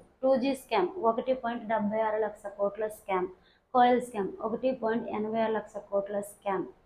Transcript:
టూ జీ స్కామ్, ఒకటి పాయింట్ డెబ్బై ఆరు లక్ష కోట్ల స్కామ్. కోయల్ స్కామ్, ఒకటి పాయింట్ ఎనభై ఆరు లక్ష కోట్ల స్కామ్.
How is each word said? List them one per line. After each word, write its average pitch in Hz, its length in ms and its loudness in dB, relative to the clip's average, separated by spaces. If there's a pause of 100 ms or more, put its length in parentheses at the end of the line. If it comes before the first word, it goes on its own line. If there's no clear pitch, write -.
(220)
టూ 262 80 4 (120)
జీ 269 100 2 (100)
స్కామ్, 220 280 2 (200)
ఒకటి 247 320 0
పాయింట్ 233 300 -4
డెబ్బై 214 340 0
ఆరు 214 180 0
లక్ష 208 200 -6 (140)
కోట్ల 202 260 0 (120)
స్కామ్. 190 320 -2 (460)
కోయల్ 247 340 6
స్కామ్, 202 220 -4 (160)
ఒకటి 233 240 -2 (120)
పాయింట్ 226 260 -2 (100)
ఎనభై 220 280 -2
ఆరు 220 120 0
లక్ష - 160 -8 (160)
కోట్ల 202 300 -2 (100)
స్కామ్. 190 360 -4 (200)